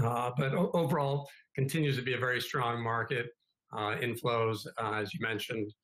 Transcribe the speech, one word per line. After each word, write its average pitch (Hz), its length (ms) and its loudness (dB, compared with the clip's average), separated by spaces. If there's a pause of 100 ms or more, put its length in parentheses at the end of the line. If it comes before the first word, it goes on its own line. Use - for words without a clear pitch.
uh, 120 360 0
but 139 160 2
o-, 175 180 2
overall, 143 560 0 (260)
continues 139 420 2
to 123 60 0
be 127 120 0
a 120 40 0
very 123 220 2
strong 117 420 0
market. 117 440 0 (500)
Uh, 107 200 0
inflows, 113 720 0 (160)
uh, 107 120 0
as 104 180 -2
you - 80 -6
mentioned, 110 500 -2 (140)